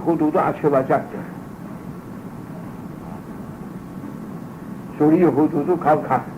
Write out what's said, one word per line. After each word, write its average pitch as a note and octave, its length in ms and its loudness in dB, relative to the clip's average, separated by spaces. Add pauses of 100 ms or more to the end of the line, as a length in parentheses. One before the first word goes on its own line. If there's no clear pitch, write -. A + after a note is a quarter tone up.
hududu D#3 320 4
açılacaktır. C#3 840 2 (3750)
Suriye D#3 280 8
hududu D3+ 540 4
kalkar. C#3+ 400 4 (180)